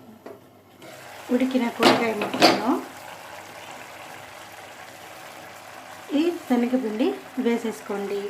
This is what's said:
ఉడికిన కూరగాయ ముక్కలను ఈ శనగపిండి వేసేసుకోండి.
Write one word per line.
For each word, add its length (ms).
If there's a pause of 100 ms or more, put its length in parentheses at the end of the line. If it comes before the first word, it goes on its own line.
(1300)
ఉడికిన 320 (120)
కూరగాయ 440
ముక్కలను 500 (3500)
ఈ 20 (260)
శనగపిండి 600 (380)
వేసేసుకోండి. 840